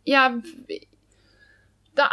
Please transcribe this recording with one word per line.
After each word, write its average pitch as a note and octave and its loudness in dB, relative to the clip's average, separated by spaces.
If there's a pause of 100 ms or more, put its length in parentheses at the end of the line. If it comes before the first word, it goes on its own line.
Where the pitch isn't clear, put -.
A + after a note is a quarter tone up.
jeg, C4 -2 (1160)
det C#4 2